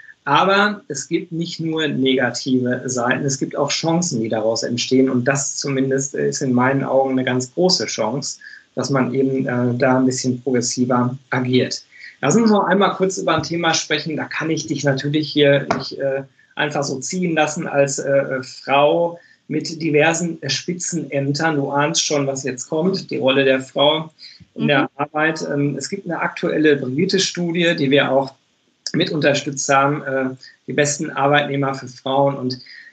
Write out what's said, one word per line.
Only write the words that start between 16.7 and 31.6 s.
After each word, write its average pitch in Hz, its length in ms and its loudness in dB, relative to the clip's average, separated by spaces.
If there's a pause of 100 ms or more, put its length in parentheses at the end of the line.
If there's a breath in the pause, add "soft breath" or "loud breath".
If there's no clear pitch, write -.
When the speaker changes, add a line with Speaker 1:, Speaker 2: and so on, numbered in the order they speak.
Speaker 1:
so 139 160 -6
ziehen 180 340 -2
lassen 151 320 0
als, 139 320 0
äh, 139 440 0
Frau 156 760 0 (300 loud breath)
mit 151 340 -6
diversen, 165 580 0
äh, 135 80 -8
Spitzenämtern. 147 1080 -2
Du 139 140 -2
ahnst 147 320 0
schon, 139 240 0
was 135 180 -6
jetzt 123 240 -8
kommt, 175 420 -2
die 127 80 -4
Rolle 135 260 2
der 131 160 4
Frau 151 500 0 (440 loud breath)
in 113 140 -2
der 135 140 4
Speaker 2:
Mhm. - 120 -2
Speaker 1:
Arbeit. 156 580 -2
Ähm, 143 240 0
es - 140 -8
gibt 196 160 -8
eine 165 140 -4
aktuelle 156 560 2
britische 147 500 0
Studie, 170 500 0
die 139 140 0
wir 131 200 4
auch 135 220 0 (640)
mit 156 160 0
unterstützt 143 580 0
haben, 143 340 2
äh, 135 280 -2 (360 loud breath)
die 127 60 -8
besten 147 380 0
Arbeitnehmer 139 640 2